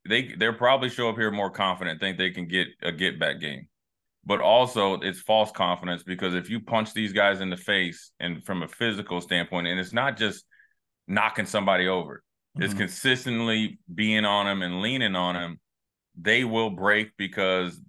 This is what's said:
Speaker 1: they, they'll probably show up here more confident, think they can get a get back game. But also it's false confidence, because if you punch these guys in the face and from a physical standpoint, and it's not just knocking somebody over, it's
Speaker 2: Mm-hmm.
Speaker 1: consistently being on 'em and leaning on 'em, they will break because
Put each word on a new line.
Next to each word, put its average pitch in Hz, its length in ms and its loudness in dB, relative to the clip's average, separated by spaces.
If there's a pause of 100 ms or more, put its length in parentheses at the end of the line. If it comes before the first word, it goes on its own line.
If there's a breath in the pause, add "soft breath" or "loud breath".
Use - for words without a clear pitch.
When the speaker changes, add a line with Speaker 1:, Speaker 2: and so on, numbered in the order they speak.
Speaker 1:
they, 120 320 0
they'll 110 140 2
probably 127 340 4
show 120 220 0
up 104 80 -4
here 107 140 2
more 101 180 0
confident, 90 500 -2
think 95 180 -2
they 92 120 0
can 90 180 -8
get 87 220 0 (120)
a 85 120 -2
get 80 260 -2
back 80 220 -2
game. 71 260 -10 (560)
But 101 160 0
also 107 600 4
it's 92 180 -6
false 110 320 2
confidence, 87 500 -2
because 90 320 -4
if 87 160 -4
you 113 100 -4
punch 107 340 -2
these 107 180 -4
guys 101 300 4
in 95 80 -4
the 90 80 -4
face 92 600 -2
and 87 260 -6
from 90 180 -4
a 78 40 -8
physical 104 540 -4
standpoint, 87 460 -2
and 90 120 -2
it's 92 140 -6
not 123 240 0
just 107 280 -4 (640 soft breath)
knocking 104 380 0
somebody 95 420 2
over, 85 360 -2 (320)
it's 98 140 -2
Speaker 2:
Mm-hmm. 101 100 -4
Speaker 1:
consistently 113 1000 0 (140)
being 107 300 2
on 101 240 4
'em 98 140 0
and 90 200 -2
leaning 113 340 0
on 90 200 0
'em, 85 240 -8 (580)
they 110 280 2
will 113 240 0
break 104 480 0
because 92 720 0